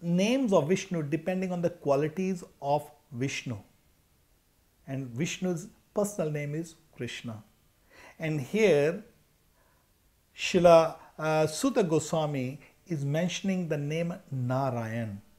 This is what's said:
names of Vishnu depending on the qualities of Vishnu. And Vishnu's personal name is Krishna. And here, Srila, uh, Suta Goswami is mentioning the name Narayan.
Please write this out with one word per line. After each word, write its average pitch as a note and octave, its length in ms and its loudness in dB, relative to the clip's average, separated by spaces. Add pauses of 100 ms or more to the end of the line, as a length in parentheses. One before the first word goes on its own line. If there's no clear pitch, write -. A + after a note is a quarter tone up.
names G3+ 500 2
of D#3 180 4
Vishnu F3+ 340 -2
depending F3+ 480 -2
on F3 100 -4
the E3+ 80 2
qualities D#3 760 -2 (200)
of C#3+ 260 0 (220)
Vishnu. C3 460 -6 (1300)
And C3+ 180 -6
Vishnu's E3 600 -4 (260)
personal G3+ 380 -2
name D3 240 -6
is E3 200 -8 (200)
Krishna. A#2 480 -10 (760)
And D#3 220 -2
here, E3+ 640 2 (1300)
Srila, E3+ 600 6 (240)
uh, D#3 260 2
Suta B3 380 0
Goswami D3+ 800 -2 (260)
is D3 160 -4
mentioning F3 640 -2
the D#3 100 -2
name D#3+ 360 -4 (180)
Narayan. A#2+ 880 -4 (180)